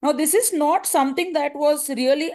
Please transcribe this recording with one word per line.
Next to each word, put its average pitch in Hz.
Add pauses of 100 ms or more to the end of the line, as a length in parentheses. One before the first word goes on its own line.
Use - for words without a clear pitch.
Now, 285
this 302
is 453
not 330
something 294
that 294
was 294
really 277